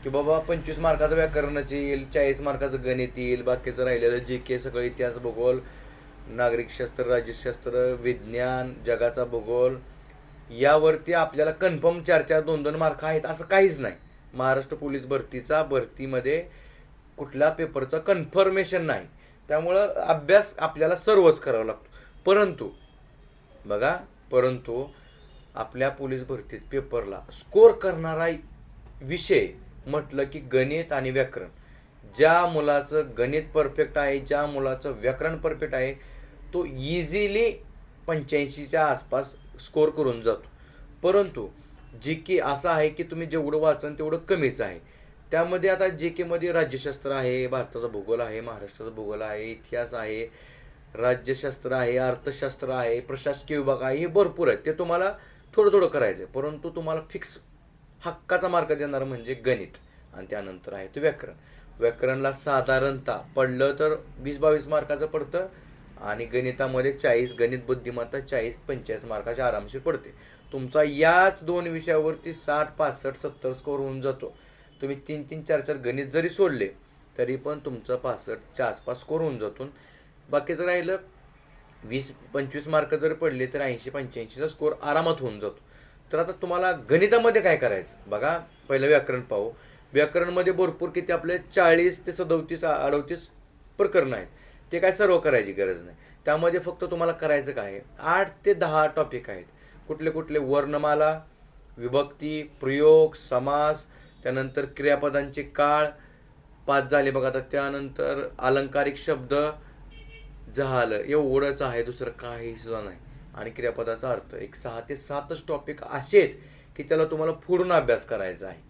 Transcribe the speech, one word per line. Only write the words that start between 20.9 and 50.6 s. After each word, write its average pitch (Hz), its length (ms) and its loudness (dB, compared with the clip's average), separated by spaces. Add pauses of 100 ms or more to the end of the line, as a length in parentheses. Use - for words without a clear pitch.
सर्वच 190 440 6
करावा 113 240 0
लागतो. 110 240 -8 (380)
परंतु 185 440 2 (960)
बघा, 117 320 0 (340)
परंतु 127 560 0 (680)
आपल्या 127 340 -2
पोलीस 131 380 -6
भरतीत 120 320 -10 (120)
पेपरला 117 500 -4 (100)
स्कोअर - 400 8
करणारा 165 560 -2 (720)
विषय 139 460 2 (380)
म्हटलं 139 380 -4
की 139 160 -8
गणित 135 540 0
आणि 131 180 -2
व्याकरण. 127 360 -2 (680)
ज्या 165 280 6
मुलाचं 147 580 2 (140)
गणित 139 260 0 (100)
परफेक्ट 147 440 0
आहे, 139 220 0
ज्या 143 260 0
मुलाचं 135 460 -4
व्याकरण 135 460 -2
परफेक्ट 156 380 -4
आहे, 131 180 -2 (600)
तो 175 120 -2
इझिली 170 880 0 (560)
पंच्याऐंशीच्या 147 800 0
आसपास 135 480 -2 (240)
स्कोअर 156 300 2
करून 131 320 -2
जातो. 113 260 -2 (560)
परंतु 170 460 2 (540)
जीके 160 360 0
असं 143 300 -2
आहे 156 200 4
की 156 140 -6
तुम्ही 165 240 -8
जेवढं 151 300 -2
वाचन 151 360 2
तेवढं 156 240 -4
कमीच 156 440 0
आहे. 92 180 -6 (520)
त्यामध्ये 175 380 2
आता 185 180 2
जीकेमध्ये 170 640 -2
राज्यशास्त्र 139 600 -2
आहे, 127 360 0
भारताचा 117 400 -4
भूगोल 107 320 -2
आहे, 113 220 -4
महाराष्ट्राचा 110 500 -12
भूगोल 107 300 -8
आहे, 107 300 -6
इतिहास 117 420 -6
आहे, 110 320 -6 (720)